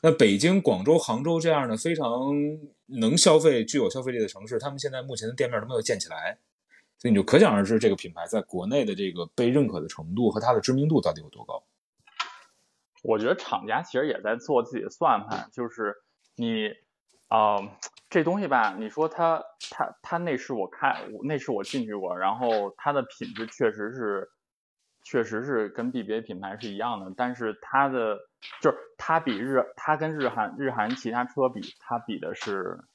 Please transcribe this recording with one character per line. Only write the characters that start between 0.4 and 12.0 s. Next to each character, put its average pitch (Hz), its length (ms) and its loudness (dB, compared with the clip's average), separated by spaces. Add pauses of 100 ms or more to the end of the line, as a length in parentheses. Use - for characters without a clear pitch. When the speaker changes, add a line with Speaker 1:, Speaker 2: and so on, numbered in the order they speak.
Speaker 1:
广 98 220 2
州、 156 120 8
杭 131 280 0
州 165 160 0
这 160 100 2
样 139 180 2
的 110 80 -2
非 165 200 -2
常 131 360 -2 (540)
能 123 300 0
消 175 200 8
费、 143 280 6
具 117 120 -4
有 110 140 2
消 131 100 -6
费 127 120 -4
力 120 80 -2
的 104 80 0
城 98 180 -14
市， 117 140 -6
他 139 100 -6
们 139 80 -12
现 135 140 -6
在 131 100 -8
目 131 140 -10
前 110 120 -6
的 123 60 -8
店 123 160 0
面 113 100 -2
都 110 60 -10
没 131 80 -8
有 113 80 0
建 110 160 0
起 - 100 -8
来， 85 300 -8 (580)
所 - 120 -4
以 - 20 4
你 104 60 8
就 95 80 4
可 147 160 8
想 185 120 8
而 101 120 4
知 110 160 2
这 110 100 6
个 98 60 2
品 87 160 -12
牌 82 160 -10
在 110 120 0
国 92 280 -6
内 131 160 2
的 104 100 -2
这 95 160 -4
个 85 240 -6
被 120 140 2
认 135 180 4
可 90 140 -4
的 76 80 -8
程 80 260 -10
度 113 160 4
和 107 80 -2
它 117 140 2
的 110 80 4
知 131 120 0
名 139 160 2
度 156 120 6
到 82 120 0
底 78 80 -8
有 73 80 -18
多 57 160 -18
高。 - 200 -12 (1400)